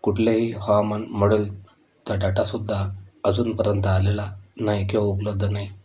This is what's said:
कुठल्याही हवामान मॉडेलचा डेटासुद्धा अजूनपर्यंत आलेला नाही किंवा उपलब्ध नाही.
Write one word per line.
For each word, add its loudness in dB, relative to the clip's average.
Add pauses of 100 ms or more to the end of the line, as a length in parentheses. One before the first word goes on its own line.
कुठल्याही 2
हवामान 0
मॉडेलचा -2
डेटासुद्धा -2 (340)
अजूनपर्यंत 0
आलेला 0 (240)
नाही 0
किंवा 2
उपलब्ध -2
नाही. -2 (160)